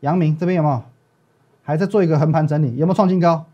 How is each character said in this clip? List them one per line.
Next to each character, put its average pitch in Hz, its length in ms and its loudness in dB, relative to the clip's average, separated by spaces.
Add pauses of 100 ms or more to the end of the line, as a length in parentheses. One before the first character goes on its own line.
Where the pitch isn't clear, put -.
阳 151 180 0
明 156 180 2
这 175 80 -6
边 180 120 0
有 165 60 0
没 151 60 2
有 127 140 -2 (800)
还 151 160 -4
在 196 80 -2
做 202 180 0
一 - 20 0
个 160 120 2
横 156 120 2
盘 156 160 0
整 147 160 0
理？ 120 140 -2
有 147 80 -2
没 175 60 0
有 190 40 0
创 190 140 2
新 185 100 0
高？ 165 360 0